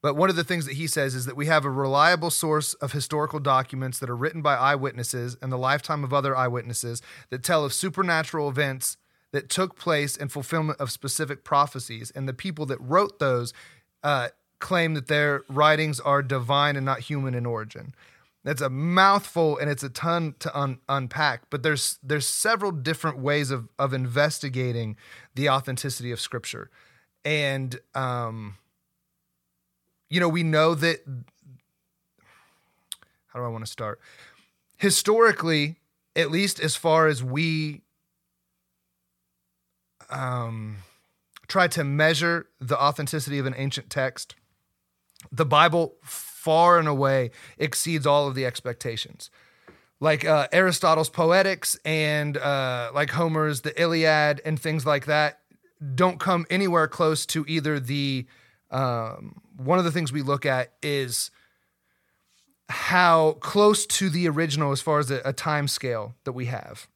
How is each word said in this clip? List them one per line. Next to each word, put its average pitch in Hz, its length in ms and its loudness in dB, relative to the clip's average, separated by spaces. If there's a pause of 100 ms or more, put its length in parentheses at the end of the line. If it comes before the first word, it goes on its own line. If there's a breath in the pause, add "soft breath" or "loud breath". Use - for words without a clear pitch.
But 147 140 0
one 185 140 4
of 180 60 2
the 170 80 0
things 170 220 -2
that 135 100 -10
he 156 120 -6
says 135 260 0
is 127 120 -6
that 127 100 -8
we 143 120 -4
have 156 180 4
a 143 40 0
reliable 147 600 4
source 151 440 0
of 135 180 -6
historical 151 460 -4
documents 131 600 -2
that 127 100 -6
are 123 60 -4
written 156 260 -4
by 143 140 2
eyewitnesses 123 880 -2
and 131 100 -6
the 127 60 -4
lifetime 143 460 -2
of 131 100 -4
other 139 220 0
eyewitnesses 120 640 -4 (280 loud breath)
that 127 140 -10
tell 160 200 2
of 139 100 -2
supernatural 165 760 -2
events 135 480 -2 (360)
that 135 160 -4
took 185 280 -2
place 147 400 -2
in 139 120 -6
fulfillment 151 500 -4
of 135 120 -4
specific 139 520 -6
prophecies. 127 720 -2
And 135 120 -4
the 131 60 -6
people 151 340 -8
that 131 140 -6
wrote 160 380 0
those, 123 340 0 (480 loud breath)
uh, 139 280 0 (300)
claim 165 340 0
that 139 140 -4
their 147 420 2
writings 151 500 4
are 143 220 2
divine 139 540 0
and 135 100 -2
not 131 160 0
human 135 320 -4
in 120 120 -2
origin. 110 480 -8 (500 soft breath)
That's 139 180 -2
a 135 80 0
mouthful, 170 880 2
and 147 120 -2
it's 143 140 -4
a 139 60 -8
ton 165 500 -2
to 147 180 -8
un-, 135 300 -2
unpack, 135 640 -2
but 143 120 -6
there's, 147 400 -2
there's 139 260 -2
several 208 440 0
different 156 480 -4
ways 143 320 0
of, 120 160 -6 (100)
of 135 160 0
investigating 127 1040 -2 (380 loud breath)
the 139 140 0
authenticity 127 600 -4
of 113 80 -8
scripture. - 500 -10 (540 soft breath)
And, 135 560 -2 (140)
um, 113 640 -6 (1500)
you 170 100 0
know, 175 100 4
we 170 140 0
know 160 320 4
that, 160 260 0 (2250 soft breath)
how 127 120 -14
do 123 60 -8
I 117 40 -6
wanna 110 180 -10
start? 107 320 -10 (800 soft breath)
Historically, 175 1000 4 (400)
at 156 160 2
least 190 280 0
as 160 160 -2
far 160 320 4
as 131 160 0
we, 156 580 -2 (2250)
um, 117 680 -6 (720 soft breath)
try 180 200 4
to 160 160 -2
measure 156 640 2 (120)
the 127 220 -2
authenticity 143 560 0
of 135 80 -2
an 131 100 -4
ancient 135 340 -6
text, - 460 -4 (960)
the 156 140 0
Bible 160 580 4
far 170 760 4
and 156 80 2
away 135 440 2 (280 loud breath)
exceeds 151 480 -2
all 143 200 4
of 131 60 -4
the 131 120 -4
expectations. - 840 -8 (680 soft breath)
Like, 151 260 2
uh, 151 260 4
Aristotle's 160 580 4
Poetics 185 760 2
and, 151 520 0
uh, 131 580 -2
like, 147 160 0
Homer's 156 500 0
The 151 180 -6
Iliad 156 640 4
and 156 160 -2
things 156 240 -2
like 143 220 2
that 151 360 0 (520)
don't 180 260 2
come 175 300 0
anywhere 175 380 2
close 156 400 0
to 156 200 -4
either 151 320 -2
the, 135 460 -2 (460 soft breath)
um, 120 680 -4 (160)
one 139 200 0
of 180 80 2
the 165 60 0
things 151 200 -2
we 143 120 -4
look 139 220 -2
at 127 360 -2
is 139 480 -4 (1400)
how 165 720 4
close 208 440 4
to 196 240 0
the 175 180 0
original 151 440 0
as 135 100 -2
far 151 160 2
as 139 140 0
a, 127 120 -2
a 135 100 -2
time 147 340 -2
scale 117 560 -4
that 135 80 -6
we 123 140 -6
have. 120 500 -10